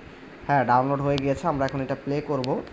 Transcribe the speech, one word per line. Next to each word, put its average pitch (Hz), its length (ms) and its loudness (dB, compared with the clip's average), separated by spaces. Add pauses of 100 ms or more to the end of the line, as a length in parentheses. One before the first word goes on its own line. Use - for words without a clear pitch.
(480)
হ্যাঁ, 139 180 4
ডাউনলোড 131 360 4
হয়ে 143 160 0
গিয়েছে, 139 300 -2
আমরা 139 180 0
এখন 135 160 -4
এটা 135 140 -4
প্লে 143 260 -4
করব, 143 400 -2 (120)